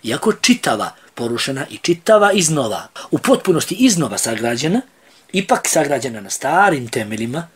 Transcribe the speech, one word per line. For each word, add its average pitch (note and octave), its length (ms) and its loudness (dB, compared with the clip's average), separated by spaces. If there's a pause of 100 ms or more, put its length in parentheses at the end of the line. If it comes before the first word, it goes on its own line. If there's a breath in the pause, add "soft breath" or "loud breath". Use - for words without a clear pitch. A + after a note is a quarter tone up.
iako C#3+ 300 0
čitava A#2 600 0 (200 soft breath)
porušena B2+ 560 -4
i G#2+ 80 -16
čitava G3+ 540 2
iznova, D#3 560 0 (220 loud breath)
u D3+ 80 0
potpunosti F#3 560 2
iznova F3 440 2
sagrađena, A#2+ 600 -2 (520 soft breath)
ipak G3 360 0
sagrađena C3+ 520 -2
na F#2+ 100 -14
starim D#3 580 2
temeljima A2+ 680 -6